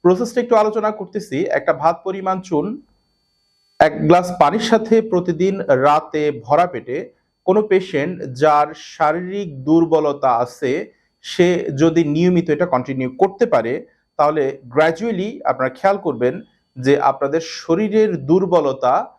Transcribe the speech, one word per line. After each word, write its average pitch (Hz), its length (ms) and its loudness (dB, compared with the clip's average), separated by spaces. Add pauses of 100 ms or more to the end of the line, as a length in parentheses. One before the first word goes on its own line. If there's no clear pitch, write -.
প্রসেসটা 214 380 2
একটু 240 160 0
আলোচনা 214 340 2
করতেছি। 196 540 -8
একটা 143 280 -2
ভাত 160 320 0
পরিমাণ 190 360 -4
চুন 185 420 -4 (960)
এক 151 280 0
গ্লাস 180 340 4
পানির 160 200 4
সাথে 220 420 2
প্রতিদিন 180 580 -2
রাতে 147 840 0
ভরা 151 220 2
পেটে 131 460 -10 (320)
কোনো 196 180 2
পেশেন্ট 180 720 -2
যার 147 340 2 (100)
শারীরিক 165 880 -6
দুর্বলতা 151 680 2
আছে, 127 600 -2 (300)
সে - 540 0
যদি 160 280 2
নিয়মিত 170 460 2
এটা 151 160 0
কন্টিনিউ 127 520 -4
করতে 196 280 2
পারে, 131 400 -2 (300)
তাহলে 147 420 0 (100)
gradually 175 760 -2
আপনারা 131 240 -2
খেয়াল 196 300 0
করবেন 131 420 -2 (360)
যে 135 240 2
আপনাদের 139 400 0
শরীরের 185 880 -2
দুর্বলতা 165 800 2 (120)